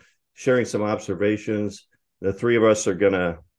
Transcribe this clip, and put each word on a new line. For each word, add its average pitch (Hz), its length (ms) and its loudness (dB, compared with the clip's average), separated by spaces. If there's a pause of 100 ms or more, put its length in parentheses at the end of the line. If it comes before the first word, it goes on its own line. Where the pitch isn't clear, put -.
(320)
sharing 127 320 0
some 107 160 -4
observations. 104 1080 -4 (320)
The 98 120 -2
three 120 220 0
of 113 80 4
us 110 240 4
are 98 80 0
gonna 90 460 0 (180)